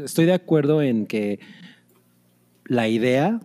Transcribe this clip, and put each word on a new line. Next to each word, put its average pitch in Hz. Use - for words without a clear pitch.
estoy 165
de 175
acuerdo 156
en 117
que 104
la 117
idea, 127